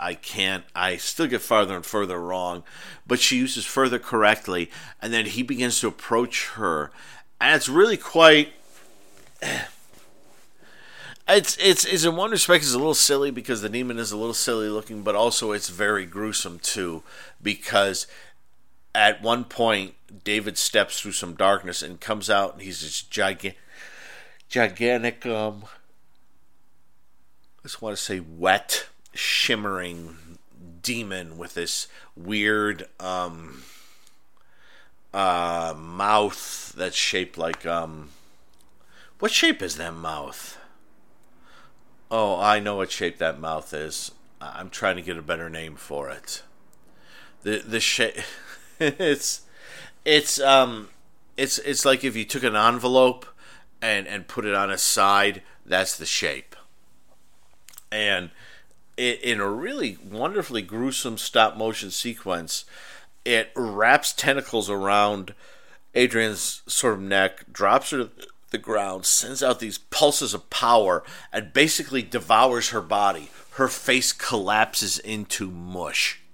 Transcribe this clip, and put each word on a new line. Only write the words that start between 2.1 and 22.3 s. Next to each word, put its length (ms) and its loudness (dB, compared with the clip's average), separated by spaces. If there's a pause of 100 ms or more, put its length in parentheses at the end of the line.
wrong. 420 -4 (440)
But 140 2
she 160 2
uses 300 -2
further 320 0
correctly, 720 2 (320)
and 100 -6
then 140 0
he 160 -6
begins 380 -2
to 80 0
approach 600 -2
her. 420 -2 (500)
And 160 6
it's 120 0
really 280 6
quite, 560 8 (920)
<sighs> 0 - (1900)
it's, 300 6
it's, 260 6
it's 200 0
in 120 4
one 140 0
respect, 340 6
it's 80 0
a 60 2
little 160 2
silly 360 4
because 320 -4
the 60 -4
demon 300 -4
is 140 -4
a 40 -6
little 160 -4
silly 360 0
looking, 340 -6
but 120 0
also 380 2
it's 160 -4
very 380 0
gruesome 520 -6
too, 440 -6 (400)
because 640 0 (880)
at 280 4
one 220 0
point, 500 0 (280)
David 360 -4
steps 420 0
through 120 -10
some 220 -6
darkness 480 0
and 160 -12
comes 320 -6